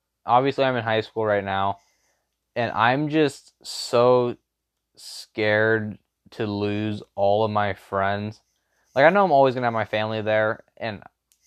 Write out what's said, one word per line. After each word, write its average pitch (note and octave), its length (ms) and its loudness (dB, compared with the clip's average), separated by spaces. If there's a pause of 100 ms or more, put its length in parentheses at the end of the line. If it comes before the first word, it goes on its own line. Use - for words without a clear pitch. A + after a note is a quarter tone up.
(260)
obviously C3+ 380 2
I'm B2+ 120 0
in A2+ 80 -4
high A2+ 160 0
school A2 240 -6
right G2+ 200 0
now, G2 340 -2 (760)
and A#2 180 -4
I'm C3 360 0
just D3 460 -2 (100)
so B2 720 2 (600)
scared G#2+ 1000 -2 (340)
to A2+ 140 -6
lose G#2 560 -4 (120)
all G2+ 300 0
of G#2+ 60 0
my G#2 240 -2
friends. G2+ 680 -4 (540)
Like, C3+ 120 4
I E3 40 6
know G3+ 140 4
I'm F3 80 0
always C3+ 220 4
gonna B2 120 -4
have A2+ 60 -2
my A2+ 120 -2
family A2 360 -4
there, G#2+ 420 0 (140)
and, G#2+ 260 -10 (440)